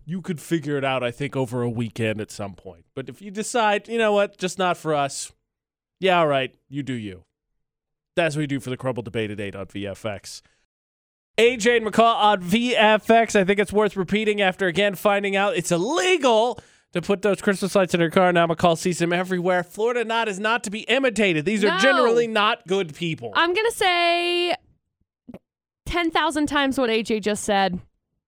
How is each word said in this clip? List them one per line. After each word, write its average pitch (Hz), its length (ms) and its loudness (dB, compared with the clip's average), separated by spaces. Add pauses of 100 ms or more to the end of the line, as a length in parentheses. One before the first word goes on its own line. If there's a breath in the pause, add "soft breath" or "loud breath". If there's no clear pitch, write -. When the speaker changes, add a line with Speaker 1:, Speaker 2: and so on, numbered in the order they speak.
Speaker 1:
you 175 160 -8
could 165 180 -8
figure 147 380 -4
it 135 80 -2
out, 131 160 -2
I 123 80 -2
think, 131 260 -6
over 123 280 -2
a 120 80 -2
weekend 110 500 -4
at 101 80 -12
some 98 240 -12
point. 87 400 -20
But 131 160 -12
if 127 100 -18
you 202 120 -16
decide, 208 580 -2
"You 226 80 -4
know 214 160 2
what, 202 240 0
just 185 220 -6
not 180 180 0
for 156 160 -4
us," 143 380 -4 (680)
yeah, 180 200 4
all 165 80 4
right, 135 260 0 (160)
you 139 140 -6
do 131 100 -6
you. 101 300 -10 (920)
That's 165 200 0
what 151 60 -2
we 147 60 -2
do 135 120 -4
for 131 100 -10
the 127 80 -6
Crumble 127 240 -6
Debate 107 300 -6
at 104 80 -10
eight 98 160 -8
on 98 100 -10
V 98 220 -8
F 98 180 -10
X. - 380 -12 (960)
A 240 180 6
J 233 200 2
and 220 100 -2
McCall 226 280 4
on 208 260 4
V 226 340 0
F 214 340 4
X. 226 260 4
I 202 80 4
think 196 160 0
it's 202 140 -2
worth 208 240 0
repeating 208 420 -2
after, 190 280 2
again, 196 260 2
finding 202 420 0
out 196 220 0
it's 175 140 -2
illegal 254 880 2 (320 loud breath)
to 175 120 -4
put 202 200 -2
those 196 180 2
Christmas 196 340 0
lights 190 200 2
in 175 60 4
your 165 100 2
car. 180 200 4
Now 170 160 4
McCall 165 300 2
sees 170 220 -2
them 170 140 0
everywhere. 180 500 0
Florida 226 420 -4
not 226 220 -2
is 190 120 -6
not 226 260 0
to 220 60 -8
be 214 100 -8
imitated. 208 640 0
These 202 180 0
are 208 60 4
Speaker 2:
No. - 100 0
Speaker 1:
generally 240 480 4
not 220 400 0
good 185 280 -2
people. 160 400 -6
Speaker 2:
I'm 339 200 2
gonna 440 160 0
say 349 840 0 (1300)
ten 339 240 0
thousand 311 360 0
times 277 300 0
what 254 140 0
A 226 100 0
J 214 180 -2
just 208 240 -4
said. 190 360 0 (480)